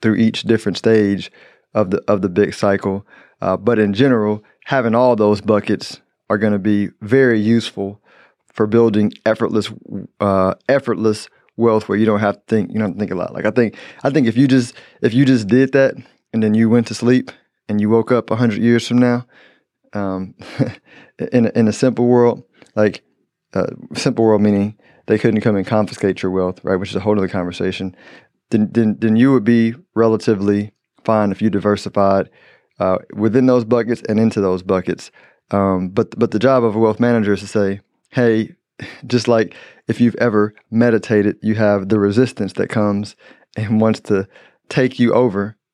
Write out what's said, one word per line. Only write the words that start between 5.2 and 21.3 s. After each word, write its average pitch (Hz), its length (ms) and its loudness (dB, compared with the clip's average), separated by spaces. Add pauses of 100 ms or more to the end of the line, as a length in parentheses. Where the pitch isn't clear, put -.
buckets 104 600 -2 (300)
are 107 80 0
gonna 104 200 0
be 101 300 -2 (140)
very 117 380 2
useful 107 600 -2 (520)
for 110 160 0
building 107 440 2 (140)
effortless, 110 440 -2 (500)
uh, 95 340 0 (140)
effortless 110 600 -2 (280)
wealth 110 320 2
where 101 100 0
you 110 80 2
don't 104 140 2
have 104 160 0
to - 100 -20
think, 104 260 -2
you 107 60 -6
don't 107 100 -2
have 85 60 -8
to - 60 -16
think 101 100 -6
a 92 60 -6
lot. 87 180 -8
Like, - 100 -6
I 107 60 2
think, 113 260 0 (260)
I 143 80 0
think 135 180 2
if 110 80 -2
you 139 120 4
just, 123 260 0 (280)
if 113 100 0
you 131 120 4
just 123 240 2
did 131 240 4
that 135 220 0 (380)
and 113 100 0
then 107 120 2
you 113 160 2
went 117 180 2
to 117 60 -8
sleep 127 360 0 (380)
and 104 120 -2
you 104 100 0
woke 113 200 2
up 120 200 0
a 110 60 -2
hundred 113 220 0
years 117 300 2
from 123 100 0
now, 123 280 0 (680)
um, 95 420 -8 (460)
<laughs> - 520 -14